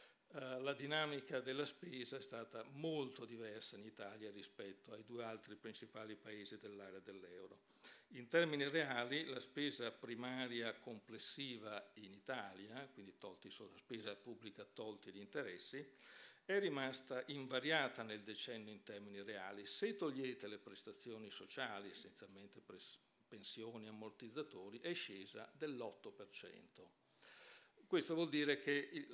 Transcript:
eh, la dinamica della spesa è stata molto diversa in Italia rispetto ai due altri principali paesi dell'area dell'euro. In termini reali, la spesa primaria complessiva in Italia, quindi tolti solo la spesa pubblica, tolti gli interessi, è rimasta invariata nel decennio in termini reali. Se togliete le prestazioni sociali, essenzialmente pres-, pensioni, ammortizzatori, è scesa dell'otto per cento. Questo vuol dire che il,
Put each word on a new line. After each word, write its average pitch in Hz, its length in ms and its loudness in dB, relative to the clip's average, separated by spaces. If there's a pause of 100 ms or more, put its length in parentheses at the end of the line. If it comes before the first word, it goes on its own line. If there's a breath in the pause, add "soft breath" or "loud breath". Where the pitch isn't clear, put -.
(360 loud breath)
eh, 131 260 -2
la 139 120 4
dinamica 143 680 2
della 135 240 2
spesa 139 520 -4
è 131 40 -4
stata 117 500 -6
molto 143 520 2
diversa 113 540 -6
in 104 80 -8
Italia 107 460 -6
rispetto 98 600 -8
ai 107 120 -8
due 120 200 -4
altri 110 320 -4
principali 110 600 -8
paesi 107 420 -8
dell'area 98 420 -8
dell'euro. 92 600 -10 (540 loud breath)
In 123 140 -8
termini 151 400 8
reali, 139 580 6
la 127 140 0
spesa 123 520 2
primaria 120 800 0
complessiva 110 1200 -4
in 107 180 -10
Italia, 107 800 -4
quindi 98 240 -12
tolti 92 340 -10
solo 98 200 -10
la - 60 -16
spesa 107 380 -2
pubblica, 104 500 -8
tolti 107 460 -6
gli 95 80 -8
interessi, 123 680 -2 (580 loud breath)
è 196 140 8
rimasta 135 680 4
invariata 135 760 4
nel 107 220 -2
decennio 107 500 -4
in 101 100 -12
termini 101 380 -6
reali. 101 440 -2
Se - 300 4
togliete 131 520 2
le 104 100 -4
prestazioni 110 720 -8
sociali, 101 640 -2
essenzialmente 98 680 -12
pres-, - 400 -12 (280)
pensioni, 110 600 -4
ammortizzatori, 110 920 -6
è 170 140 0
scesa 107 640 -4
dell'otto 120 560 -2
per 101 180 -10
cento. 90 720 -12 (920 loud breath)
Questo 165 220 8
vuol 165 140 8
dire 147 300 8
che 143 320 6
il, 147 220 -2